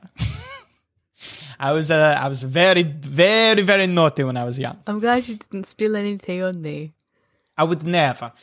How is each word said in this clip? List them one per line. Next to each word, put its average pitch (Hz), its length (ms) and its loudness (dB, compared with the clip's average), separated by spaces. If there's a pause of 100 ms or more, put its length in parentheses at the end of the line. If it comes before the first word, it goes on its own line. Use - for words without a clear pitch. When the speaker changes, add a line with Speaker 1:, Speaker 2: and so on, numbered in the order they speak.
Speaker 1:
<laughs> - 1500 -14
I 139 140 -2
was, 156 180 -2
uh, 151 280 4
I 131 80 -2
was 135 160 -6
very, 175 400 4
very, 175 760 4
very 196 260 4
naughty 160 360 2
when 127 140 -4
I 120 60 -4
was 123 160 -6
young. 127 180 -8 (100)
Speaker 2:
I'm 214 120 -6
glad 240 280 0
you 233 80 -10
didn't 196 320 -12
spill 214 280 -4
any 208 220 -6
tea 185 240 -8
on 185 200 -6
me. 151 320 -12 (640)
Speaker 1:
I 151 60 2
would 165 220 -2
never. 147 580 0